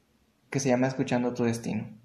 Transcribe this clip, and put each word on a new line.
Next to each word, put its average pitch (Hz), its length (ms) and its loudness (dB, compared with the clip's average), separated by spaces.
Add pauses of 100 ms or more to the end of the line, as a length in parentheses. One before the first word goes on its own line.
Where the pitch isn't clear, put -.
(500)
que 139 120 0
se 135 80 0
llama 127 180 4
Escuchando 123 460 0
tu 123 120 -2
destino, 113 420 -2 (180)